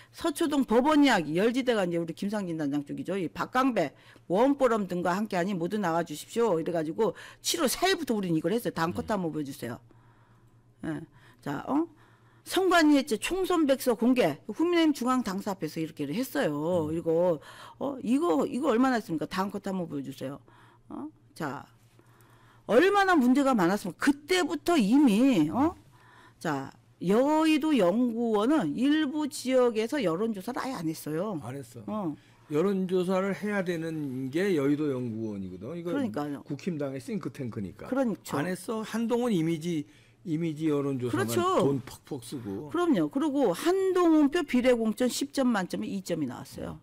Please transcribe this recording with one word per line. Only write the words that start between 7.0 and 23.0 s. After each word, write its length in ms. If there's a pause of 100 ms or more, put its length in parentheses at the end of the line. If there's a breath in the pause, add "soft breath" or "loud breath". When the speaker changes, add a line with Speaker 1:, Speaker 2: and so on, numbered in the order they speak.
Speaker 1:
칠월 280
사일부터 460
우리는 220
이걸 160
했어요. 220
다음 160
Speaker 2:
음. 40
Speaker 1:
컷 160
한번 220
보여주세요. 480 (1040 soft breath)
예. 160 (400 soft breath)
자, 260
어? 200 (580 soft breath)
선관위 520
했지, 220
총선 480
백서 280
공개, 520
국민의힘 480
중앙 280
당사 280
앞에서 300
이렇게를 340
했어요. 760
Speaker 2:
음. 60
Speaker 1:
이거, 420 (400 loud breath)
어, 240
이거, 440
이거 240
얼마나 260
했습니까? 300
다음 240
컷 160
한번 200
보여주세요. 540 (480 soft breath)
어? 200 (260)
자, 300 (1000 soft breath)
얼마나 500